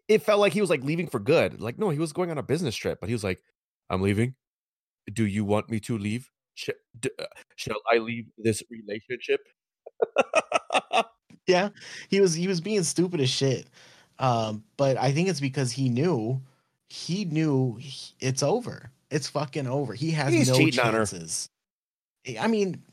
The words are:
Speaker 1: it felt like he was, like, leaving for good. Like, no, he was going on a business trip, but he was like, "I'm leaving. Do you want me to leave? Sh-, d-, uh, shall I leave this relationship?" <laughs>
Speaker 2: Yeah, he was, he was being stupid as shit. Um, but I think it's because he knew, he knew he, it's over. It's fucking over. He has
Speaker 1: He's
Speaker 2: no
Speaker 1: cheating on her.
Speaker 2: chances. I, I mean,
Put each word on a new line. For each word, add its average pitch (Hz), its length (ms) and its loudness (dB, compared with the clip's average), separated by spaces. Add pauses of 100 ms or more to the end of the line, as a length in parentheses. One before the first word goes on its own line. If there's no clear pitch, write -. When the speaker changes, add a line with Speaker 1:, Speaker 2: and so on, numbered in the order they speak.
Speaker 1:
it 214 140 6
felt 208 180 4
like 202 120 4
he 208 80 0
was, 190 100 4
like, 139 140 0
leaving 160 240 -2
for 123 100 -4
good. 101 420 2
Like, 113 180 -6
no, 214 120 0
he 143 80 -2
was 156 140 -2
going 175 180 -4
on 156 80 -6
a 123 40 -4
business 135 340 -2
trip, - 240 -4
but 92 80 -6
he 117 60 -2
was 107 100 -4
like, 92 180 -4 (460)
"I'm 92 140 0
leaving. 107 320 2 (760)
Do 110 140 0
you 101 180 0
want 104 260 0
me 110 100 -2
to 117 180 -4
leave? 104 320 -6 (240)
Sh-, - 160 -8 (300)
d-, - 180 -4
uh, - 60 -8 (320)
shall 107 240 -6 (100)
I 117 80 6
leave 117 280 -4 (100)
this 110 340 2
relationship?" 113 680 -4 (760)
<laughs> - 920 0 (420)
Speaker 2:
Yeah, 180 220 4 (400)
he 196 140 4
was, 180 100 6
he 175 160 -2
was 180 140 -2
being 208 220 0
stupid 175 360 0
as 127 80 2
shit. 131 400 0 (500)
Um, 113 460 0 (140)
but 135 180 4
I 127 160 2
think 170 160 2
it's 151 120 -2
because 135 300 -2
he 131 200 0
knew, 131 500 0 (480)
he 190 380 -6
knew 143 520 0
he, - 400 -16
it's 131 240 -2
over. 214 480 -2 (200)
It's 147 180 -2
fucking 143 380 -4
over. 127 260 -2
He 139 200 -2
has 151 200 0
Speaker 1:
He's - 160 4
Speaker 2:
no 127 80 6
Speaker 1:
cheating - 240 4
on 117 140 4
her. 113 60 4
Speaker 2:
chances. 85 500 -4 (760)
I, 110 140 -8
I 202 60 0
mean, 196 360 0 (100)